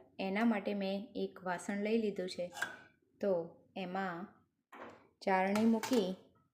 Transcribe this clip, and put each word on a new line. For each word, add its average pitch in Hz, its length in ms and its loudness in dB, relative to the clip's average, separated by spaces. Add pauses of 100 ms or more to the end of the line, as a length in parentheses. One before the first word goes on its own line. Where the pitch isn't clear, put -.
(260)
એના 202 200 2
માટે 208 280 0
મેં 196 220 -2 (280)
એક - 200 -8
વાસણ 185 400 -4
લઈ 220 200 2
લીધું 190 280 -4
છે. 175 140 -6 (720)
તો 202 120 2 (440)
એમાં 185 420 -4 (1040)
ચાળણી 196 460 4
મૂકી 220 400 4 (460)